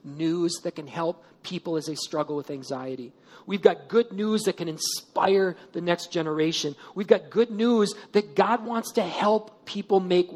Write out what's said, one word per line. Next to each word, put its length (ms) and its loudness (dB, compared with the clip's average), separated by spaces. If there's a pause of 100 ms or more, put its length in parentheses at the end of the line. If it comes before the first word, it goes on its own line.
news 600 -2
that 120 -8
can 100 -12
help 400 -6 (160)
people 360 -6
as 100 -4
they 80 -6
struggle 400 -4
with 160 -8
anxiety. 600 -10 (360)
We've 140 -4
got 260 6
good 240 2
news 320 0
that 140 0
can 100 -4
inspire 880 0 (160)
the 100 -6
next 300 -2
generation. 640 -2 (180)
We've 140 -4
got 220 2
good 200 2
news 460 2 (160)
that 240 0
God 300 2
wants 280 -4
to 80 2
help 640 0
people 340 0
make 360 4